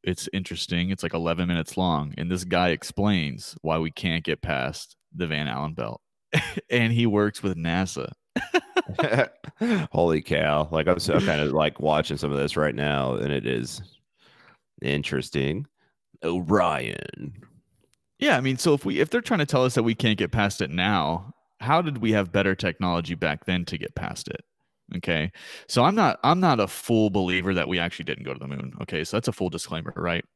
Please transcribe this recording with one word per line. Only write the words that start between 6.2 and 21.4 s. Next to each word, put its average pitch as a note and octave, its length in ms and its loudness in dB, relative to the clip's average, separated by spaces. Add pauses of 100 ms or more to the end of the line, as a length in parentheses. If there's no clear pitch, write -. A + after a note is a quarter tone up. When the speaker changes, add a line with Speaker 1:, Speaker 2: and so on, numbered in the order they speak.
Speaker 1:
<laughs> D#3 80 2 (280)
And A#2 220 2
he A#2 140 4
works G#2 380 2
with F#2+ 120 0
nasa. E2+ 560 -2 (240)
<laughs> D3 920 0 (300)
Speaker 2:
<laughs> A3 320 0
Holy D#2+ 300 4
cow. D2+ 500 2
Like, D#2+ 160 2
I'm F2+ 120 2
so - 200 2
kinda, D2+ 320 2
like, D2+ 280 0
watching D2+ 380 2
some C#2+ 140 -2
of C#2+ 60 0
this D2 200 -2
right D2+ 180 2
now, C#2 380 0
and A#1+ 180 -2
it B1 140 -2
is B1 360 -4 (1000)
interesting. C#2+ 840 -2 (600)
Orion. E2 1080 0 (840)
Speaker 1:
Yeah, C4 180 4
I B2 40 2
mean, C3 160 0
so D#3 160 4
if C#3+ 120 0
we, G3 140 0
if D#3 100 2
they're A#3+ 120 2
trying A3 180 0
to D3 60 4
tell B2+ 180 4
us B2+ 120 2
that B2 80 4
we A#2 120 4
can't G#2+ 220 2
get F#2+ 140 0
past G#2 300 2
it D2 80 -2
now, F2+ 640 0 (260)